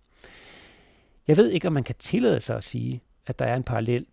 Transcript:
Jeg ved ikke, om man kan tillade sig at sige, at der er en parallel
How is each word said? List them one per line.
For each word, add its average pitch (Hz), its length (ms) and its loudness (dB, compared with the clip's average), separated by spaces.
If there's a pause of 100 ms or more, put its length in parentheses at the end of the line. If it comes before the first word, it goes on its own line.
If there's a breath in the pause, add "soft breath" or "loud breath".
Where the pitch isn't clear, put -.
(1300 loud breath)
Jeg 151 80 6
ved 220 140 6
ikke, 180 160 -2
om 165 60 0
man 139 120 0
kan - 140 -8
tillade 220 420 0
sig 117 160 -4
at 107 80 -8
sige, 123 380 -6 (240)
at - 120 -6
der 127 60 -2
er 117 120 0
en 131 60 -4
parallel 117 500 -2